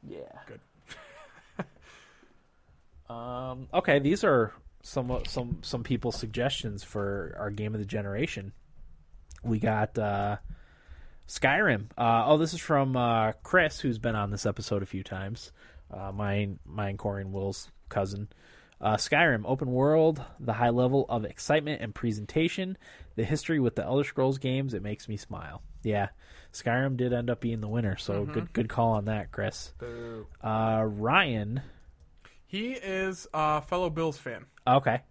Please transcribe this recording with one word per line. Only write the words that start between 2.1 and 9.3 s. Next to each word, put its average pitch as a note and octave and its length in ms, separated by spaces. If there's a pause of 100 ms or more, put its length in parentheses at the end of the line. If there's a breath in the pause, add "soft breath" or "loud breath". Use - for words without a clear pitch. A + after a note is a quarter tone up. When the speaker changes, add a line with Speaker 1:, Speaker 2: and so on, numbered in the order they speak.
Speaker 1:
Um, B2 640
okay, D#3+ 240
these D3+ 260
are B2 280 (300)
some, B2 440
some, B2 360
some - 200
people's A#2+ 340
suggestions A2+ 680
for G2+ 560
our G#2 120
game G#2 240
of G#2+ 60
the G2+ 60
generation. G2+ 680 (920)